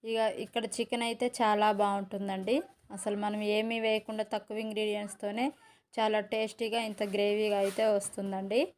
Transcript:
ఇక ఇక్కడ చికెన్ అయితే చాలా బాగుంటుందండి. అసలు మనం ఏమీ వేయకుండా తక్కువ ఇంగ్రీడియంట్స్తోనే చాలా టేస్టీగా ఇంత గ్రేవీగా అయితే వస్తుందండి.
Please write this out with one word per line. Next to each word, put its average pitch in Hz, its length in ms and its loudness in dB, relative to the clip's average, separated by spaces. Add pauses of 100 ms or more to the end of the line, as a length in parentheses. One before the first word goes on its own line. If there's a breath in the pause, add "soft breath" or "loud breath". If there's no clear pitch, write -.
(100)
ఇక 226 180 2 (160)
ఇక్కడ 220 180 -2 (140)
చికెన్ 233 320 -2
అయితే 233 180 -2 (120)
చాలా 214 300 6 (120)
బాగుంటుందండి. 196 720 0 (420)
అసలు 208 280 -4
మనం 208 160 -2 (160)
ఏమీ 226 300 0
వేయకుండా 220 380 0 (100)
తక్కువ 214 300 -4
ఇంగ్రీడియంట్స్తోనే 208 800 -2 (520 loud breath)
చాలా 214 240 2 (120)
టేస్టీగా 220 480 -2 (100)
ఇంత 214 120 -4 (140)
గ్రేవీగా 208 480 2
అయితే 196 200 2 (120)
వస్తుందండి. 196 640 -2 (180)